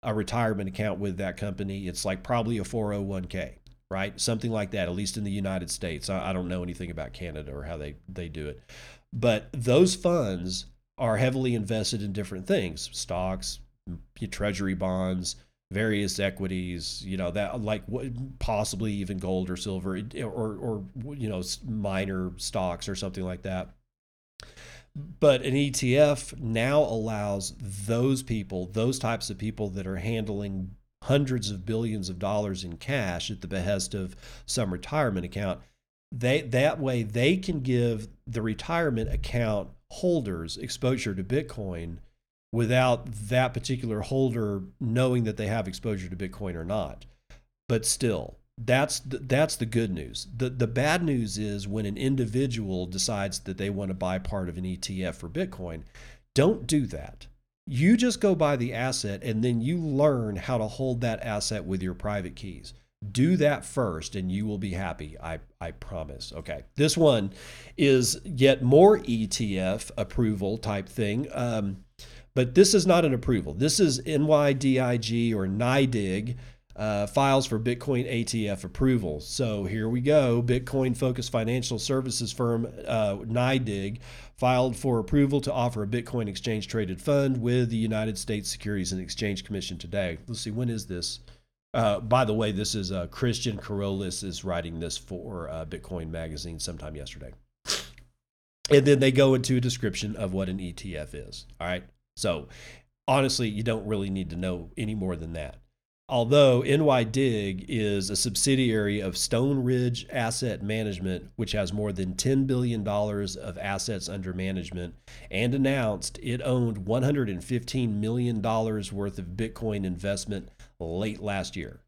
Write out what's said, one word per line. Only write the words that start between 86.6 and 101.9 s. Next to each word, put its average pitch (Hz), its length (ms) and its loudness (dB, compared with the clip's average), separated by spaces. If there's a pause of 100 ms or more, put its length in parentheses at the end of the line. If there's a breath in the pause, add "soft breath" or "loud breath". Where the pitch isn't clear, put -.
fund 139 400 2
with 120 300 2
the 117 60 0
United 110 380 0
States 104 360 -4
Securities 98 400 -2
and 92 100 -2
Exchange 98 420 -4
Commission 92 360 -6
today. 90 480 -4
Let's 113 140 -8
see, 110 100 -6
when 120 180 -2
is 110 160 -4
this? - 360 -6 (520 soft breath)
Uh, 110 260 2
by 123 260 4
the 107 100 2
way, 110 160 2
this 101 240 -2
is, 95 160 -4
uh, 90 160 -4
Christian 113 500 0
Carolus 98 640 -2
is 92 220 -8
writing 85 360 -2
this 82 180 -4
for, 90 520 -8
uh, 80 160 -6
Bitcoin 82 460 -8
Magazine 82 480 -8
sometime 78 360 -8
yesterday. 65 380 -12 (1400 loud breath)
And 143 160 10
then 139 140 8
they 135 120 6
go 135 220 8
into 127 240 2
a 123 40 2
description 107 540 -2
of 101 160 -4
what 95 160 0
an 95 120 -4
E 90 140 -8
T 92 220 -10
F 73 200 -10
is, - 320 -12 (120)
all 82 80 -4
right? 90 160 -2 (320)